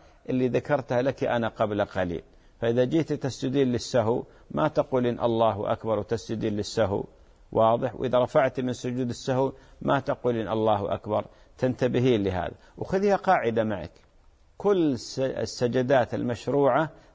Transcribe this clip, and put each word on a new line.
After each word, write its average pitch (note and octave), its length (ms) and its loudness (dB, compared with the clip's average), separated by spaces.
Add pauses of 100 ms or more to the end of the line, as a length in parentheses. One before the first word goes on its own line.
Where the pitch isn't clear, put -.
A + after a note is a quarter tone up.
(280)
اللي B2+ 200 0
ذكرتها B2 540 0
لك C3 220 -2
أنا A#2+ 240 0
قبل G#2 360 0
قليل. F2+ 380 -4 (380)
فإذا A#2+ 240 2
جيت D3+ 280 0
تسجدين C3+ 600 0
للسهو A#2+ 500 0 (280)
ما D3+ 180 0
تقولين: B2+ 520 0
"الله A2+ 520 2
أكبر"، A2 260 -2
وتسجدين A2 580 -4
للسهو. G2+ 480 -2 (480)
واضح؟ A2+ 420 2
وإذا B2 240 0
رفعت C3 420 2
من B2+ 120 -2
سجود B2 360 -4
السهو C3 440 -2 (300)
ما C#3 180 0
تقولين: A#2+ 480 -2
"الله G#2+ 460 0
أكبر"، G#2 300 -4 (340)
تنتبهين B2 640 2
لهذا. F#2 320 -2 (240)
وخذيها G3 380 0
قاعدة A#2 480 2
معك، G2+ 280 -6 (680)
كل E3+ 400 2
س-، - 200 -10
السجدات B2+ 960 0
المشروعة C3 760 0 (240)